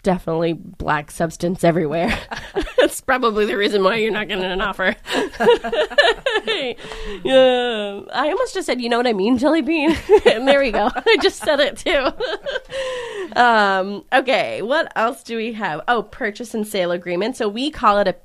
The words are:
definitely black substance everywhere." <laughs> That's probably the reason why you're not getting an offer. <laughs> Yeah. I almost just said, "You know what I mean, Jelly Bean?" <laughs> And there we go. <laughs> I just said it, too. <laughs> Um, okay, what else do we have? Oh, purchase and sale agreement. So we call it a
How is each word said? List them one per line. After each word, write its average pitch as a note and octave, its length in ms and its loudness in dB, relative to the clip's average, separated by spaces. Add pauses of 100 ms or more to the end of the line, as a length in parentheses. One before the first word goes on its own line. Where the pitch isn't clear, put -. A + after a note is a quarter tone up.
definitely E3+ 520 0
black D3+ 560 -4
substance F3 520 -4
everywhere." E3+ 560 0 (300)
<laughs> - 300 -2
That's - 240 2
probably A#3 420 0
the A#3 140 -2
reason G3+ 260 2
why F#3+ 120 4
you're A3 160 0
not G#3 160 -4
getting F#3+ 160 -4
an F#3 180 -4
offer. F#3+ 420 -2
<laughs> - 0 - (2250)
Yeah. B3 800 2 (120)
I C#4 180 0
almost A#4+ 240 -2
just F#4 120 -4
said, B3 140 -2
"You A#3 80 -4
know A#3+ 80 2
what A#3+ 100 2
I B3 60 2
mean, A3 260 2
Jelly D4+ 240 4
Bean?" D4+ 340 2 (140)
<laughs> G4+ 160 6
And C4 220 4
there C#4 120 6
we C#4 100 2
go. G#3+ 220 0
<laughs> - 20 -12
I G#4 260 4
just - 220 0
said D4 180 2
it, C#4 160 0
too. C#4 300 0 (100)
<laughs> - 0 - (1200)
Um, G3+ 760 2
okay, F3 480 0
what C4+ 360 -2
else A3+ 260 -2
do A#3 140 -8
we A3+ 160 -6
have? F#3+ 340 -6
Oh, A#3 160 2
purchase G#3+ 500 -8
and G#3+ 140 -4
sale F#3 240 -2
agreement. F3+ 460 -2
So A3 120 -2
we A#3+ 220 -4
call G#3+ 280 2
it G3 100 2
a F3 160 -2